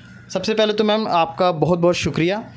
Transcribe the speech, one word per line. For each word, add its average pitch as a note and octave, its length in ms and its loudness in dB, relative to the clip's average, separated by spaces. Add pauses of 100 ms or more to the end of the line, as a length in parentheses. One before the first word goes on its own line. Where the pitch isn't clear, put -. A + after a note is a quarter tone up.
(340)
सबसे F#3+ 200 -2
पहले G#3+ 200 2
तो G#3+ 100 0
मैम G#3+ 240 0
आपका E3+ 440 0
बहुत E3 280 0
बहुत E3+ 160 2
शुक्रिया, E3+ 480 -2 (140)